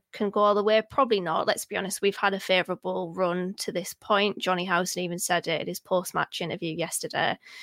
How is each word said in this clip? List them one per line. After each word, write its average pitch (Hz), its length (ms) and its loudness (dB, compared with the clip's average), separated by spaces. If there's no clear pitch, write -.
can 202 180 -2
go 208 100 2
all 208 140 6
the 208 80 2
way? 214 280 4
Probably 233 300 2
not. 165 260 -2
Let's - 180 0
be 202 120 -6
honest, 190 260 -4
we've 196 140 2
had 196 180 2
a 196 60 -2
favourable 185 720 0
run 180 440 0
to - 140 -8
this 175 220 -6
point. 202 440 2
Johnny 180 260 0
Howson 180 380 0
even 175 160 -4
said 175 300 0
it 160 140 0
at - 60 -8
his 175 120 -6
post-match - 600 -2
interview 170 360 -4
yesterday. - 600 -2